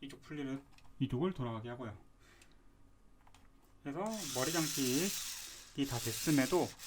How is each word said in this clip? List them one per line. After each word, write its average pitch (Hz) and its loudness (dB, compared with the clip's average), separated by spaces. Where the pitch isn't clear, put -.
이쪽 139 -12
분리를, 139 -4
이쪽을 139 2
돌아가게 117 -4
하고요. 120 -8
그래서 143 -6
머리 131 2
장식이 143 0
다 123 -2
됐음에도 143 4